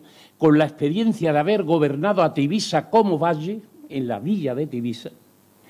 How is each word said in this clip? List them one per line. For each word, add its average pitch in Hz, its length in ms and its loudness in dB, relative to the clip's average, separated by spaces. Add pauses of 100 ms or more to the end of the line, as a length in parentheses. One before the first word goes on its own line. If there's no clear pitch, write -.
(400)
con 151 180 6
la 156 80 4
experiencia 160 640 -2
de 147 60 2
haber 190 240 2
gobernado 160 640 0
a 151 100 0
Tivisa 151 560 -2
como 202 300 2
valle, 170 420 -2 (280)
en 131 180 -6
la 113 100 -4
villa 143 380 -4
de 151 100 -4
Tivisa, 120 460 -8 (580)